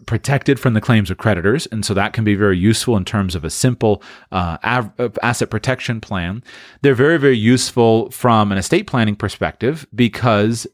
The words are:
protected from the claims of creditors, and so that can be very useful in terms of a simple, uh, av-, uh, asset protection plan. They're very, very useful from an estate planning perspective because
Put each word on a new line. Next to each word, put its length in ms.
protected 540
from 140
the 80
claims 280
of 80
creditors, 500
and 180
so 80
that 200
can 100
be 120
very 220
useful 400
in 80
terms 280
of 120
a 40
simple, 540
uh, 300
av-, 360
uh, 100
asset 260
protection 520
plan. 420
They're 120
very, 240
very 200
useful 720
from 400
an 60
estate 300
planning 280
perspective 800
because 800